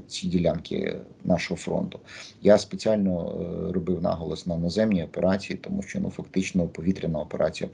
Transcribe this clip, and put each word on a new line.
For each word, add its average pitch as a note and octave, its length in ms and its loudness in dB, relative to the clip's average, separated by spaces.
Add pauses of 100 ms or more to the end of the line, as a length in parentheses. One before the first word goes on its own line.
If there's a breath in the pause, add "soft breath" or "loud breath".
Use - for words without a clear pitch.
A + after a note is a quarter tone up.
ці - 200 -8
ділянки E2 720 0 (280)
нашого F2 340 2
фронту. - 420 -4 (420 loud breath)
Я G2+ 160 10
спеціально, F#2 840 0
е, F2 320 -4
робив F2 300 -2
наголос E2 440 -2
на E2+ 120 -2
наземні F2 460 2
операції, F#2 580 0
тому - 200 -4
що, - 180 -8
ну, F2+ 100 -2
фактично F#2 580 0
повітряна E2 500 -2
операція - 560 -2